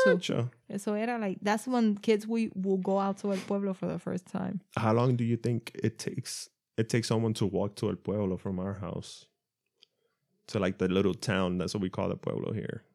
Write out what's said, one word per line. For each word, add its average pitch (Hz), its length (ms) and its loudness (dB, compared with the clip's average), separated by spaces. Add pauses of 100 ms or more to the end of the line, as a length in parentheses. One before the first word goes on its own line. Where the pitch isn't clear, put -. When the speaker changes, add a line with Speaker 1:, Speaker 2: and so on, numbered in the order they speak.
Speaker 1:
to. - 100 8
Speaker 2:
Macho. 123 340 0 (200)
Speaker 1:
Eso 202 260 -4
era, 233 240 -2
like, 202 220 -2
that's 208 260 0
when 233 280 4
kids 214 320 2
we 226 280 0
will 190 220 2
go 190 220 2
out 196 200 0
to 202 120 -2
el 190 60 0
pueblo 202 360 -2
for 180 140 -8
the 170 120 -4
first - 260 -6
time. 190 340 -4 (160)
Speaker 2:
How 113 160 4
long 123 240 4
do 120 80 0
you 117 140 2
think 113 320 -2 (140)
it 113 160 0
takes, - 500 -8 (280)
it 113 120 0
takes 120 180 2
someone 113 280 2
to 110 100 0
walk 95 300 0
to 107 140 0
el 98 60 -2
pueblo 95 420 -2
from 92 200 -6
our 95 160 -4
house? - 540 -10 (1200)
To, - 100 -4
like, 95 220 0
the 95 80 2
little 92 260 4
town. 92 460 0
That's 90 160 -2
what 104 80 -2
we 92 80 -2
call 92 180 -2
the 95 80 -4
pueblo - 360 -4
here. - 280 -6 (140)